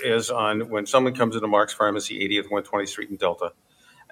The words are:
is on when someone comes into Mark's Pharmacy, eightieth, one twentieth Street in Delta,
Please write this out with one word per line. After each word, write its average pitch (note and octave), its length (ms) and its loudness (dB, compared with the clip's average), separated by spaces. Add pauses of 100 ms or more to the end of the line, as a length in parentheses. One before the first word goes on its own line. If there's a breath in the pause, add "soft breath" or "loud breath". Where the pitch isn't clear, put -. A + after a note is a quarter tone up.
is A#2 260 2
on G#2+ 400 0
when G#2 160 -2
someone C3 300 4
comes A#2 200 2
into G#2+ 120 -2
Mark's G#2 260 4
Pharmacy, G#2 480 -2
eightieth, G2 300 -2
one G2+ 120 -2
twentieth G2+ 260 -4
Street G#2 200 -10
in G2+ 60 -8
Delta, F2 360 -2 (600 soft breath)